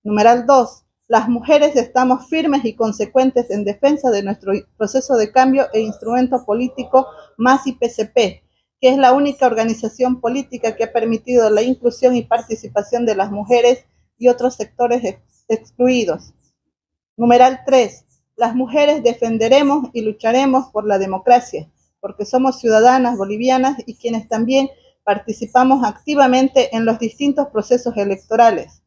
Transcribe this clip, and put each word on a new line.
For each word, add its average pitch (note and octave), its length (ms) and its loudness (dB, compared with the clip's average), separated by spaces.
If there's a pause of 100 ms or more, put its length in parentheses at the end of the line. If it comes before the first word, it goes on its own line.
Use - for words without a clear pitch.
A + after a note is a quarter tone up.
Numeral A3+ 460 2
dos, C4 340 2 (260)
las G#3+ 220 0
mujeres D4 460 2
estamos B3+ 540 -2
firmes D4 360 -2
y A3 80 -4
consecuentes A#3 760 -2
en G#3 120 -4
defensa C4+ 460 -2
de G3+ 140 0
nuestro G3 300 -6 (220)
proceso B3+ 420 -2
de G#3+ 140 -2
cambio C4 400 2
e A3 80 -2
instrumento A#3+ 680 -4
político B3+ 600 -2 (320)
más C4 300 2
I C4 60 -6
P A#3 160 -4
C A3 160 -6
P, G#3 380 -2 (380)
que B3+ 80 4
es C4+ 80 2
la B3+ 160 6
única C#4 320 0
organización A3+ 760 -2
política A#3+ 560 -6
que - 80 -4
ha A3+ 80 -6
permitido A3+ 600 0
la G#3+ 100 2
inclusión B3 540 0
y A#3 80 -2
participación A3+ 840 -4
de A3 100 0
las F#3+ 140 -2
mujeres A#3+ 560 0 (320)
y B3 120 2
otros B3 260 -2
sectores A#3+ 480 -4
ex-, - 440 -12
excluidos. A3+ 840 -2 (840)
Numeral B3 500 4
tres, B3+ 380 0 (300)
las A3+ 200 -4
mujeres C#4+ 480 0
defenderemos A#3+ 880 0
y A#3 80 -6
lucharemos B3 680 -2
por G#3 160 -6
la G3+ 100 0
democracia, F#3+ 720 -2 (300)
porque G3 260 -10
somos B3+ 320 -2
ciudadanas A#3+ 580 2
bolivianas B3+ 720 -2
y A3 100 -16
quienes A3+ 320 -8
también B3+ 420 0 (340)
participamos B3 840 0
activamente C4 880 0
en A3+ 80 -2
los A3+ 140 -2
distintos C#4 520 -4
procesos B3 460 -4
electorales. G3+ 920 -2